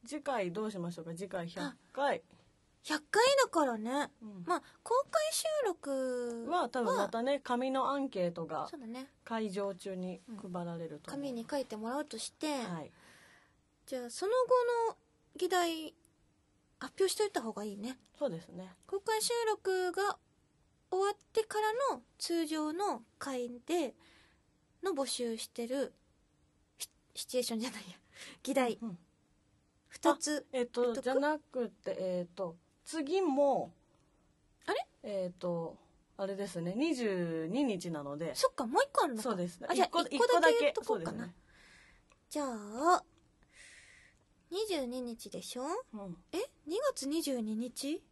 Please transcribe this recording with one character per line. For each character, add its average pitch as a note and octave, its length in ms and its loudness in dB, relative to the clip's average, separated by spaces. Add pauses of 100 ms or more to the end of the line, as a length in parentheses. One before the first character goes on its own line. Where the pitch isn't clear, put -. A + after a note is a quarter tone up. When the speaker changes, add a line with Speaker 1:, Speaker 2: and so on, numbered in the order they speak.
Speaker 1:
次 C#4+ 160 -8
回 A3 300 -2
ど G#3+ 140 -4
う A3 40 -2
し G3+ 80 -8
ま F3 140 -4
し F3 80 -10
ょ - 20 -10
う E3 40 -10
か？ E3 60 -10
次 F3+ 160 -8
回 F3 200 -6
百 B3+ 280 -6 (160)
回。 C4+ 260 2
Speaker 2:
あ、 - 40 -12 (640)
百 D4+ 260 -2
回 G#4+ 140 8 (180)
だ A#4+ 60 4
か D#4 180 4
ら A#3+ 100 0
ね。 B3 340 -2 (120)
Speaker 1:
う - 20 -20
ん。 G3 220 -10
Speaker 2:
ま F4 120 2
あ、 - 40 -6 (220)
公 A4 100 2 (160)
開 D#5 220 4
収 - 120 -2 (220)
録 B3+ 840 -2
は、 F4 140 4
Speaker 1:
は、 C4 60 0
多 A#3+ 160 0
分 C5 120 4
ま G3+ 120 2
た A#3 140 -2
ね、 C#4 180 2
紙 C4 320 0
の C4 180 2
ア C#4 60 0
ン C#4 120 -2
ケ F3+ 200 0
ー E3+ 40 -2
ト E3+ 140 -6
が D#3 220 -4
Speaker 2:
そ - 80 -12
う D4 40 -12
だ A#3 60 -12
ね。 B3+ 220 -10 (160)
Speaker 1:
会 A3 260 -2
場 G3 240 -2
中 F#3+ 220 -8
に F#3 240 -6 (200)
配 F3+ 240 -6
ら E3+ 140 -6
れ E3 60 -6
る D#3 160 -10
と - 100 -14
思 C#4 100 -6
う。 - 0 -
Speaker 2:
う C#4+ 100 -4
ん。 - 0 -
紙 - 20 -4
に A#3 180 -6
書 D4 80 0
い C4 60 0
て A3+ 120 -10
も A3 140 -4
ら C4 80 -2
う D4+ 60 -2
と D4 120 -12
し - 160 -8
て、 D4+ 260 -2
Speaker 1:
は F3 240 -4
い。 - 100 -14 (920)
Speaker 2:
じ C4+ 100 -6
ゃ B3 80 -6
あ、 A#3+ 60 -10
そ - 160 -4
の G#4 60 2
後 B4 40 4 (540)
の - 60 -10 (400)
議 F#4 120 0
題、 E4+ 460 0 (840)
発 - 220 -10
表 F#4+ 80 6
し - 80 0
と G#4+ 80 4
い G4+ 60 0
た D4+ 120 -2
方 A3 100 -4
が G#3 120 -6
い G#3+ 80 -6
い G3 40 -10
ね。 A#3 220 -8 (200)
Speaker 1:
そ F#3+ 100 0
う - 20 0
で E3 100 -6
す - 100 -18
ね。 F3+ 260 -14 (100)
Speaker 2:
公 G4 140 -4
開 A4 200 2
収 G#4+ 120 0 (160)
録 F#4 420 0
が F#4+ 260 0 (760)
終 F#4 80 2
わ G4+ 100 4
っ G#4 60 -2 (160)
て A4 100 2
か G#4+ 180 -2
ら G#4+ 120 2 (240)
の A#3+ 60 -12 (160)
通 E4+ 280 0
常 D4+ 260 -2
の E4+ 300 -2 (160)
回 B3 480 -4
で D#4 300 0 (880)
の F#4+ 80 2
募 C#4 140 0
集 A#3 300 -2
し - 120 -8
て A#3 180 -6
る、 B3+ 260 -2 (840)
シ-、 - 100 -8 (280)
シ - 100 -8
チ - 120 -4
ュ - 20 2
エ - 20 0
ー - 20 0
シ A#3+ 100 -2
ョ - 20 -2
ン A3 40 -2
じ A#3 60 -4
ゃ C4 60 -4
な - 80 -10
い - 100 -14
や。 - 60 -16 (480)
議 C4 100 -2
題。 B3 260 4
Speaker 1:
う A3+ 60 -6
ん。 F3+ 120 -6 (920)
Speaker 2:
二 - 280 2
つ。 D4 360 -2
Speaker 1:
あ、 C4+ 40 -2
え B3 60 2
っ A#3+ 40 0
と、 A#3+ 160 -2
Speaker 2:
言 A#3+ 100 2
っ - 20 -2
と A3+ 60 -4
く？ B3+ 40 -10
Speaker 1:
じ B3 60 0
ゃ C4 40 2
な D4 240 4
く B3 320 -6
て、 - 280 -8
え F3+ 320 -2
っ - 40 -20
と、 F3 220 -6 (280)
次 D#4+ 380 0
も、 C4+ 500 2 (960)
Speaker 2:
あ E4+ 60 0
れ？ D5 140 -2 (160)
Speaker 1:
え G3 300 -4
っ F3+ 60 -18
と、 E3+ 400 -4 (400)
あ G3 80 -2
れ G3 100 -4
で G3 100 -4
す F3 140 -6
ね、 E3+ 160 -2
二 D#4 180 2
十 F3 560 0
二 C4 140 2
日 F#3 260 0
な D3+ 120 -4
の C#3+ 160 -6
で。 E3 160 -4
Speaker 2:
そ B4+ 160 4
っ - 40 -20
か、 B3+ 120 -4
も C#4+ 140 4
う - 20 6
一 C#5 100 2
個 A#4 120 4
あ - 40 2
る B3+ 60 -2
の G#3+ 80 -4
か。 B3+ 80 0
Speaker 1:
そ - 20 0
う G3+ 40 0
で F3 120 -2
す F3 120 -12
ね。 - 100 -10
Speaker 2:
あ、 F4 40 2
じ C4+ 60 4
ゃ F4+ 60 6
あ、 - 20 -2
Speaker 1:
一 - 20 -4
個、 E4+ 120 2
Speaker 2:
一 - 160 -2
個 A#4+ 80 6
だ B4 160 8 (100)
け - 80 6
言 D4 80 6
っ - 60 2
と - 80 -4
こ A#3 180 0
う - 20 -6
か E3 100 -4
な。 - 0 -
Speaker 1:
一 - 40 -6
個 - 60 -6
だ E3+ 40 -8
け、 - 20 -12
そ - 0 -
う - 0 -
で F3 40 -16
す - 0 -
ね。 - 20 -20 (920)
Speaker 2:
じ D4+ 120 -4
ゃ D4 40 0
あ、 A#3 600 2 (1500)
二 G4+ 160 -2
十 E4 180 0
二 B3 180 -6
日 A#3 280 -10
で F3+ 100 -8
し - 180 -10
ょ？ B3 60 -4 (300)
Speaker 1:
う - 20 -8
ん。 G3 260 -10 (100)
Speaker 2:
え？ D#4 60 -2 (280)
二 E4 120 -2 (140)
月 C4+ 160 -4
二 D#4 140 0
十 C4 180 0
二 G#3+ 160 -2
日？ C4 560 -4